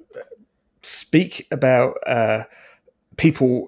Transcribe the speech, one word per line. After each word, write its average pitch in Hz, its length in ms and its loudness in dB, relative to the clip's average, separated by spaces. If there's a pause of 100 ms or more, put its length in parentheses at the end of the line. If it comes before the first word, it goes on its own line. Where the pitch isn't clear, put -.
(840)
speak - 680 0
about, 127 540 0
uh, 113 380 0 (720)
people 131 520 2